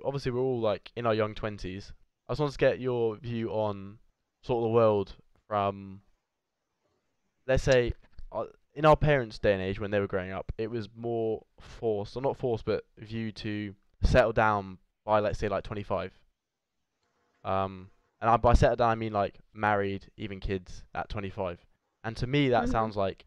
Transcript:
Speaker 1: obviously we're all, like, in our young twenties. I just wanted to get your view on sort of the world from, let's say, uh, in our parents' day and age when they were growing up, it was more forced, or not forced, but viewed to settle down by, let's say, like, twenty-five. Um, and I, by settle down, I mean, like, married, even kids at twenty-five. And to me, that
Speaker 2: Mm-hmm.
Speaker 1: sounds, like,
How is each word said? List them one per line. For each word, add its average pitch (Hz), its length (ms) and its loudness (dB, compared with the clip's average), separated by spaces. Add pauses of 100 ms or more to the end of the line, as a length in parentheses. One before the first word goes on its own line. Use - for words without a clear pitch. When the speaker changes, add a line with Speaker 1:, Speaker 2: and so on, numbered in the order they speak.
Speaker 1:
obviously 139 260 -4
we're 120 100 -2
all, 127 200 -2
like, 104 340 -2
in 120 100 -4
our 113 80 2
young 107 220 0
twenties. 101 560 -8 (360)
I - 60 -6
just 127 80 -4
wanted 143 120 -2
to - 40 -14
get 120 220 2
your 117 380 -2
view 113 320 -6
on 104 500 -4 (440)
sort 123 200 -2
of 113 60 0
the 113 40 0
world 107 420 4 (320)
from, 98 540 -4 (1500)
let's 131 160 2
say, 123 300 4 (380)
uh, 110 140 -6 (280)
in 151 120 0
our 151 120 10
parents' 135 420 2
day 104 140 4
and 95 80 0
age 98 180 -2
when 104 120 -6
they 104 80 2
were 101 80 0
growing 95 240 -4
up, - 260 -6
it 110 120 -4
was 110 260 -6
more 113 500 -4 (140)
forced, 104 560 -4
or 123 60 -8
not 131 160 -2
forced, 120 280 -2
but 104 200 -2 (120)
viewed 110 400 -8
to 104 380 -8 (280)
settle 117 300 6
down 104 440 2 (280)
by, 107 140 4
let's 104 200 0
say, 107 100 -2
like, 98 140 -2
twenty-five. 101 540 -6 (1300)
Um, 95 460 -4 (320)
and 113 80 2
I, 117 80 6
by 120 160 4
settle 120 220 6
down, 117 140 2
I 113 60 2
mean, 113 180 -4
like, 101 260 -2 (140)
married, 101 640 0
even 98 220 -10
kids 95 440 -6 (100)
at - 160 -6
twenty-five. 95 560 -6 (380)
And 113 140 -8
to 120 100 -4
me, 139 220 2
that 117 200 2
Speaker 2:
Mm-hmm. - 0 -
Speaker 1:
sounds, 110 260 -2
like, 98 320 -4